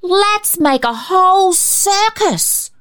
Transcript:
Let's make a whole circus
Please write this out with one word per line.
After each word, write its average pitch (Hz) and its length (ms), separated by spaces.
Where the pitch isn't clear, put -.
Let's 403 560
make 277 240
a 233 120
whole 370 580
circus - 1300